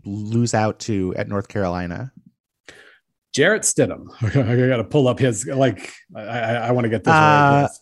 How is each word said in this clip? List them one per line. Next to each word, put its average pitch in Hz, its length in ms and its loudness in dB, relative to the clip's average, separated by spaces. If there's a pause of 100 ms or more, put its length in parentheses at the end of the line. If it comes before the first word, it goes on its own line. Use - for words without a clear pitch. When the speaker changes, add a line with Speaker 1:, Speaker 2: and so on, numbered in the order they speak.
Speaker 1:
lose 107 500 -2
out 107 260 0
to 95 360 -2
at - 120 -6
North 98 180 -4
Carolina? 90 640 -6 (1200)
Speaker 2:
Jarrett 202 300 2
Stidham. - 520 -2
<laughs> - 80 -20
I 123 460 0
gotta 120 160 0
pull 139 220 2
up 123 140 0
his, 127 260 -2
like, 135 460 -2 (240)
I, 110 40 -12
I, 113 340 -4
I 117 180 -4
wanna 117 160 0
get 110 160 -2
this 160 80 2
right. 147 520 6
Speaker 1:
Uh, - 40 -2 (140)